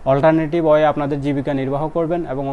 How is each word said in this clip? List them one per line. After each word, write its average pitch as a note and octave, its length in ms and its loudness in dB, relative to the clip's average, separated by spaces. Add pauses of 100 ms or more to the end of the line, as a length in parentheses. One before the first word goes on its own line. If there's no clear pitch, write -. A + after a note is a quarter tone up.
alternative D#3+ 600 2
way D3+ 200 6
আপনাদের D3 360 0
জীবিকা C#3+ 320 -2
নির্বাহ C3+ 340 -4
করবেন E3+ 340 -2 (100)
এবং C#3 220 -6